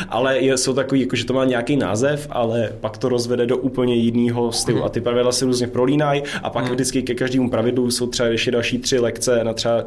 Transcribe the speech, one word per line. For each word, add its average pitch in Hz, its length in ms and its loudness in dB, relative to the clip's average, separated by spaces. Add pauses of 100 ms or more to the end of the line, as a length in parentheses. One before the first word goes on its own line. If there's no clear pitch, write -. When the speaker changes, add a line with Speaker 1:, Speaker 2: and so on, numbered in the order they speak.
Speaker 1:
ale 131 300 2
je, 131 200 2
jsou 131 160 0
takový, 135 260 0
jako, 123 160 -2
že 113 80 -2
to - 80 -2
má 131 120 2
nějaký 127 320 0
název, 127 540 0
ale 113 500 -2
pak - 180 -8
to 135 100 0
rozvede 120 380 0
do 123 100 2
úplně 123 380 0
jinýho 117 580 2
stylu. 113 260 0
Speaker 2:
Mhm. - 80 -2
Speaker 1:
A - 20 0
ty 120 120 -4
pravidla 120 320 0
se 135 120 0
různě 123 220 0
prolínají 143 560 2 (200)
a 135 80 -4
pak 131 140 -2
Speaker 2:
Mhm. 123 100 -2
Speaker 1:
vždycky 127 280 0
ke 123 120 -2
každému 127 360 0
pravidlu 123 400 0
jsou 120 160 -2
třeba 117 220 0
ještě 113 220 0
další 120 280 0
tři 131 200 0
lekce 117 460 2
na 113 80 -2
třeba 117 340 0